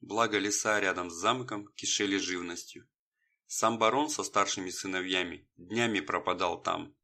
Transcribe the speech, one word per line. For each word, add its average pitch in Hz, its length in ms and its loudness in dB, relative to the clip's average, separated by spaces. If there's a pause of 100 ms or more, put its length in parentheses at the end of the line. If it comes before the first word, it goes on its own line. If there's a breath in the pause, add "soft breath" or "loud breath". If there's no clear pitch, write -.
Благо 104 360 2
леса 104 420 2
рядом 90 300 0
с 85 40 -8
замком 107 600 -2
кишели 98 440 0
живностью. 87 680 -6 (580)
Сам 113 320 0
барон 123 320 4
со 101 140 -4
старшими 98 460 0
сыновьями 92 800 -4 (100)
днями 107 420 0
пропадал 87 640 0
там, 85 420 -4